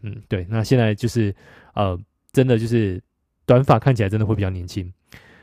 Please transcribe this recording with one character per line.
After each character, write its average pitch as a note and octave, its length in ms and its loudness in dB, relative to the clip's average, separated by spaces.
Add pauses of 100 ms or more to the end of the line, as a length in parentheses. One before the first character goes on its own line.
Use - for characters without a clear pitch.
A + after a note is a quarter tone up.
嗯， G#2+ 260 -12
对， F2+ 220 -4
那 A2 140 -2
现 B2+ 140 2
在 A2 180 2
就 A#2+ 120 -6
是， G#2 260 0 (420)
呃， F#2+ 240 -2 (320)
真 C3 160 4
的 A#2+ 100 4
就 A2+ 80 -2
是 A2 340 -2 (460)
短 B2+ 180 4
发 C3+ 140 4
看 C3 180 2
起 A#2 60 -4
来 G2 80 0
真 G#2+ 100 -2
的 G#2+ 60 2
会 G#2 80 0
比 G2 80 -2
较 F#2+ 80 -2
年 F2+ 180 -8
轻。 F#2 240 -10 (520)